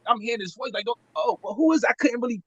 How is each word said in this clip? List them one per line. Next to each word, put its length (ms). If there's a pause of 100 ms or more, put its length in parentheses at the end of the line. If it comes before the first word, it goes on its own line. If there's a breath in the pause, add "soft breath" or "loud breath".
I'm 140
hearing 200
his 140
voice, 200
like, 120
Don't, 120 (180)
oh, 260
well, 120
who 180
is, 120
I 100
couldn't 260
really 260